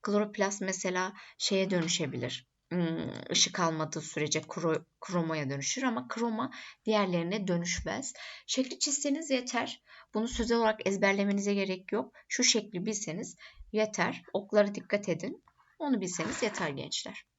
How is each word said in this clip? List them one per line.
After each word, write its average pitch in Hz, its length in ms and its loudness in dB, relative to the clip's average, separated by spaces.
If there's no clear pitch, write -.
Kloroplast 208 580 0
mesela 185 520 -2
şeye 190 320 2
dönüşebilir. 160 760 0
Hmm, 170 400 0
ışık 175 300 4
almadığı 156 400 0
sürece 151 400 -2
kro-, 165 440 -2
kromoya 160 500 -2
dönüşür 139 320 -2
ama 247 260 -2
kroma 233 420 -2
diğerlerine 190 640 2
dönüşmez. 175 680 -2
Şekli 262 320 0
çizseniz 294 520 0
yeter. 247 520 -2
Bunu 220 140 0
sözel 233 300 2
olarak 220 280 4
ezberlemenize 202 680 4
gerek 190 380 -2
yok. 214 200 -2
Şu - 160 0
şekli 208 420 2
bilseniz 190 500 -6
yeter. 214 500 0
Oklara 202 420 4
dikkat 202 340 -2
edin. 185 360 -4
Onu 269 220 2
bilseniz 180 420 -4
yeter 202 260 0
gençler. 143 560 -6